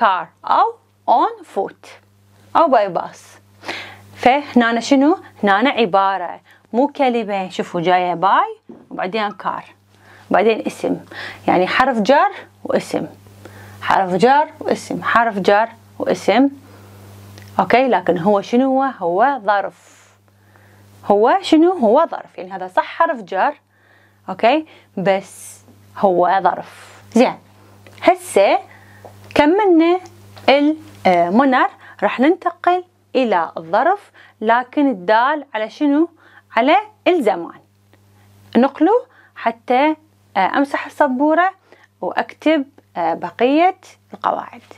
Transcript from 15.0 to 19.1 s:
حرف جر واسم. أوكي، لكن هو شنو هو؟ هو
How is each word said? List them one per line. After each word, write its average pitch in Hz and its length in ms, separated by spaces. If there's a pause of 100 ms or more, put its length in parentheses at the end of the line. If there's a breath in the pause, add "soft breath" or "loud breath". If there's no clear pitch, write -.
حرف 226 360
جر 202 300 (300)
واسم. 214 500 (1080 loud breath)
أوكي، 247 300
لكن 180 300
هو 202 220
شنو 240 240
هو؟ 269 180
هو 247 600